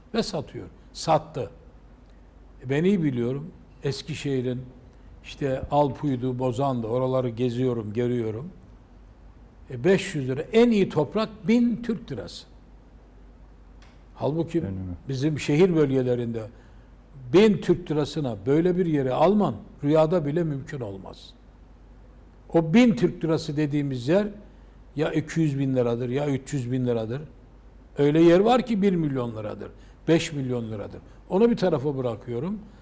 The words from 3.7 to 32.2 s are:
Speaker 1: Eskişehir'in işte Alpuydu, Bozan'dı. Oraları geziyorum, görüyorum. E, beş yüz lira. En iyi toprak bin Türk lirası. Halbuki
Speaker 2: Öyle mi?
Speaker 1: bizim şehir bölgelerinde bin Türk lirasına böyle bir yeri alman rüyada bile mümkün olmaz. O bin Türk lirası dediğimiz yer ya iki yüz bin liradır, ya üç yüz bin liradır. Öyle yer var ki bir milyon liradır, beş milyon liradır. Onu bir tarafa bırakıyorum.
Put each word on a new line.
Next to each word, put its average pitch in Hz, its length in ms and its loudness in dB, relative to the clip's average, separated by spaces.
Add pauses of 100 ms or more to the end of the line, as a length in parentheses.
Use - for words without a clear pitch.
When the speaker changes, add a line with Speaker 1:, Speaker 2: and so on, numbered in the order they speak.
Speaker 1:
Eskişehir'in 131 800 -4 (640)
işte 131 460 -6
Alpuydu, 131 680 0
Bozan'dı. 127 480 -2
Oraları 127 420 0
geziyorum, 117 640 -2
görüyorum. 120 580 -4 (1200)
E, 123 140 -6
beş 190 300 2
yüz 135 140 -4
lira. 131 120 -2
En 233 300 4
iyi 208 180 4
toprak 202 600 -2
bin 240 340 4
Türk 208 300 -6
lirası. - 340 -12 (1700)
Halbuki 160 440 -2
Speaker 2:
Öyle 123 120 -4
mi? 95 60 -6 (320)
Speaker 1:
bizim 135 300 -2
şehir 165 380 4
bölgelerinde 123 640 0 (920)
bin 202 240 8
Türk - 340 -2
lirasına 143 460 -2 (100)
böyle 165 300 2
bir 180 100 0
yeri 139 260 0
alman 165 420 4 (300)
rüyada 156 420 4
bile 160 180 -2
mümkün 139 360 -6
olmaz. 95 540 -12 (1200)
O 165 200 4
bin 240 220 8
Türk - 280 -2
lirası 156 320 -2
dediğimiz 143 520 -2
yer 202 200 2 (680)
ya 156 160 -2
iki 156 280 -2
yüz 143 180 0
bin 135 180 0
liradır, 120 320 0
ya 139 200 -2
üç 135 240 -4
yüz 123 200 -4
bin 127 140 -2
liradır. 117 340 -2 (800)
Öyle 147 240 4
yer 170 180 8
var 233 260 4
ki 214 160 0
bir 196 140 2
milyon 131 400 -2
liradır, 104 340 -10 (380)
beş 160 240 2
milyon 123 380 -4
liradır. 98 300 -12 (280)
Onu 220 220 4
bir 226 60 0
tarafa 147 400 0
bırakıyorum. 123 640 -6 (240)